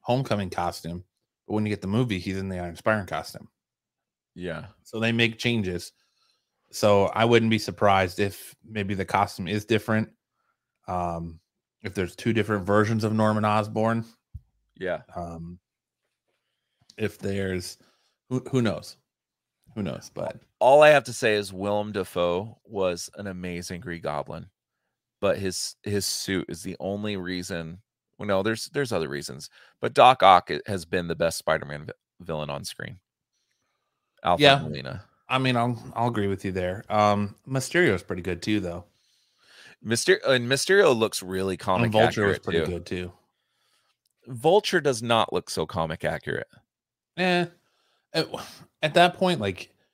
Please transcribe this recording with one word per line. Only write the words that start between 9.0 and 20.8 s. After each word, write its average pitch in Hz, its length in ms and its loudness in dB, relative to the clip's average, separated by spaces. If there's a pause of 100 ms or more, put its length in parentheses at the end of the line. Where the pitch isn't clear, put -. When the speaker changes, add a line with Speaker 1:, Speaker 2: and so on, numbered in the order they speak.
Speaker 1:
costume 98 420 0
is 101 200 -4
different. 110 420 0 (800)
Um, 85 500 -6 (440)
if 104 120 -10
there's 92 220 -4
two 117 160 -2
different 104 320 0
versions 107 400 2
of 107 80 0
Norman 107 320 2
Osborn. 110 600 0 (720)
Speaker 2:
Yeah. 90 240 -6 (120)
Speaker 1:
Um, 85 440 -12 (1400)
if 104 220 -6
there's, 98 580 -4 (540)
who, 127 100 -2 (100)
who 131 120 0
knows? 92 340 -4 (800)
Who 107 80 -4
knows? - 320 -8
But - 260 -10 (200)
Speaker 2:
All 139 220 8